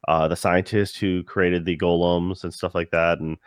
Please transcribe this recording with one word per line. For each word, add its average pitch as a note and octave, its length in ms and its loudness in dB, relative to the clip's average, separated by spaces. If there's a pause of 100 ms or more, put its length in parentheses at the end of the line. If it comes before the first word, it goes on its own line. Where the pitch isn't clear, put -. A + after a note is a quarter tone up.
uh, D#2+ 200 2
the E2+ 100 0
scientist F#2+ 600 0
who F2+ 260 0
created F2+ 420 0
the F2 120 -2
golems F2 680 0
and E2+ 100 -8
stuff F2+ 220 -6
like E2+ 160 -4
that. E2+ 280 2
And D#2 280 -6